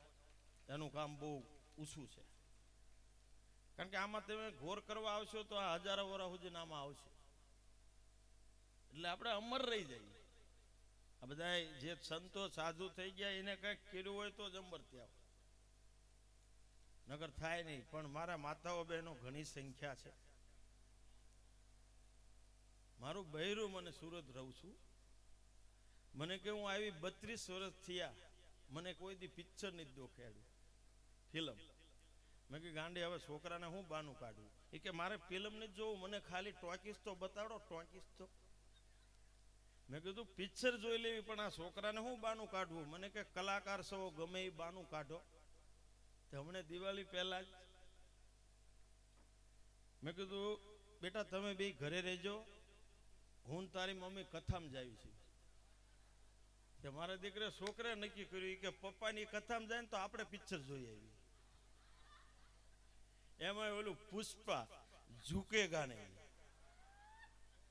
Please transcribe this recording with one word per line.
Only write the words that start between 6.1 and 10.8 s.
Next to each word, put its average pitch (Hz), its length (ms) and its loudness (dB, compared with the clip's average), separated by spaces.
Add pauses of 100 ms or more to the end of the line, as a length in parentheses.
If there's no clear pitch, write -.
સુધી 180 320 -2
આમાં 160 260 0
આવશે. 143 280 -4 (1800)
એટલે 170 160 2
આપણે 202 200 4
અમર 233 360 8
રહી 226 180 8
જઈએ. 110 400 -6 (1000)